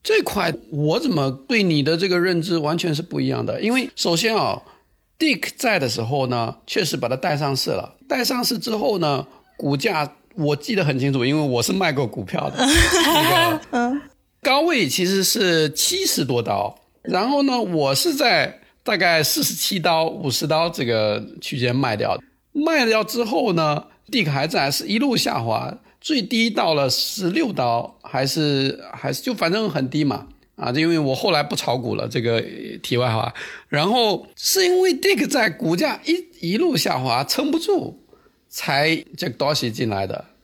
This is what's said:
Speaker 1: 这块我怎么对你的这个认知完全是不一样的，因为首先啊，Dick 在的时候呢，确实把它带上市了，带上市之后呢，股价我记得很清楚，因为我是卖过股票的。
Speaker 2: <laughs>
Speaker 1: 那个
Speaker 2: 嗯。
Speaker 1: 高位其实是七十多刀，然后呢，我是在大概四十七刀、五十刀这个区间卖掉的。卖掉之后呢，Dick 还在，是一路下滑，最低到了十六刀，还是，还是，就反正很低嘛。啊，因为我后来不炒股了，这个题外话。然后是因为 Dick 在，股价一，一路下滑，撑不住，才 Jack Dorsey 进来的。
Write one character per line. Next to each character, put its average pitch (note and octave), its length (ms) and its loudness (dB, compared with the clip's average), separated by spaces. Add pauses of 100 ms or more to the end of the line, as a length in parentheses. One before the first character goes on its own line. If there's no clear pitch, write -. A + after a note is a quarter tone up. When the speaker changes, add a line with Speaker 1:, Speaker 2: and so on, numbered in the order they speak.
Speaker 1:
这 G#4+ 200 2
块 F#3 300 -2 (200)
我 D#3 280 0
怎 D4 120 0
么 C#3 180 2
对 G#3 320 0
你 D#3 220 2
的 E3 140 2
这 G3 100 0
个 F3+ 100 2
认 F3 240 2
知 E3+ 160 -2
完 D#3 200 0
全 D#3+ 180 -2
是 D3+ 60 -4
不 D3 180 -6
一 C3 80 0
样 A#2+ 180 -2
的， - 160 -4
因 A3 120 0
为 B3+ 220 0
首 F3 200 0
先 A3 200 0
啊， B2 260 0 (580)
Dick C#4+ 380 0
在 G#3+ 200 2
的 C3+ 120 0
时 A2 120 -4
候 C3 260 -2
呢， A#2 280 -2 (100)
确 - 180 -2
实 - 120 -2
把 A#2 140 -4
它 C3 80 0
带 D#3 180 -2
上 C#3 180 -2
市 C3+ 180 -2
了， - 260 -6 (100)
带 C4 160 -2
上 B3 180 -2
市 A#3 160 -2
之 A3 140 -6
后 G#3+ 280 0
呢， C#3+ 280 0 (300)
股 C#3+ 180 -2
价 D3+ 340 0 (260)
我 D3 200 0
记 G#3+ 200 -4
得 F3+ 100 2
很 C#3+ 120 2
清 C3+ 140 2
楚， B2+ 140 2
因 C#3 100 2
为 D3+ 120 0
我 A#2+ 140 2
是 F#3+ 120 0
卖 F#3 180 2
过 C3 160 0
股 G#2+ 160 -8
票 - 260 -4
的。 B3 160 0
Speaker 2:
<laughs> - 0 - (400)
Speaker 1:
那 D#4+ 240 4
个 E4 320 2 (100)
Speaker 2:
嗯。 B3+ 300 0 (400)
Speaker 1:
高 C4+ 200 2
位 D#4+ 260 2
其 F3 180 0
实 F#3+ 180 2
是 E3 480 2
七 F#4+ 340 -2
十 - 180 0
多 B2 160 0
刀， G2+ 400 -2 (220)
然 F#3 260 -2
后 C#4+ 140 2
呢， B3+ 180 2
我 D#3 360 0
是 E4 180 0
在 A3+ 460 2 (240)
大 A3 120 0
概 E3+ 280 4
四 C#4+ 180 0
十 F3+ 140 -2
七 G3 240 -2
刀、 D#3+ 260 2
五 D#3+ 240 -4
十 C#3 160 -2
刀 D#3+ 240 2
这 D#3 160 -4
个 A2 340 2 (220)
区 - 160 -8
间 B2 180 0
卖 B2 220 0
掉 G#2+ 180 0
的。 - 60 -10 (320)
卖 D4+ 320 2
掉 A3 180 2
之 A#3 200 -4
后 A#3+ 300 0
呢， D3+ 320 0 (260)
Dick F#3+ 180 2
还 C#3 160 0
在， D#3+ 240 0
是 - 160 -4
一 A3 140 0
路 B3+ 180 2
下 - 220 0
滑， A2+ 360 -2 (240)
最 C4+ 220 -2
低 A3+ 260 0
到 G3+ 280 0
了 C#3 120 2
十 F3 440 -2
六 B3+ 200 0
刀， A#2+ 520 -2
还 C3+ 200 -4
是， C#3 560 0 (140)
还 C#3 180 -6
是， C#3 120 -8
就 B3+ 100 -2
反 E3+ 180 0
正 G#3+ 160 0
很 C3 220 -2
低 D3+ 140 0
嘛。 B2+ 240 -2 (280)
啊， A#2+ 200 -4
因 D#3+ 120 2
为 E3 120 2
我 C3+ 160 2
后 - 160 0
来 D3 100 4
不 C#3+ 140 -4
炒 - 200 0
股 A2 200 -4
了， G#2+ 120 -4
这 A#2+ 140 -2
个 A#2 180 2 (440)
题 - 140 -2
外 B2 140 2
话。 A#2 220 -2 (340)
然 D3+ 220 0
后 G#3+ 460 0
是 - 280 0
因 F4+ 160 4
为 F#4 140 4
Dick C#4+ 340 2
在， A3 220 2
股 E3 260 0
价 A#3+ 300 0
一， D#4 460 -2
一 G#3+ 60 0
路 D#4+ 200 2
下 - 220 0
滑， B2+ 240 0
撑 - 260 -2
不 D#4+ 80 0
住， E4 420 -2 (480)
才 D3 420 0 (280)
Jack D#3 200 -6
Dorsey C#3 340 0
进 A#2 180 -2
来 G2 160 -2
的。 - 200 -8 (180)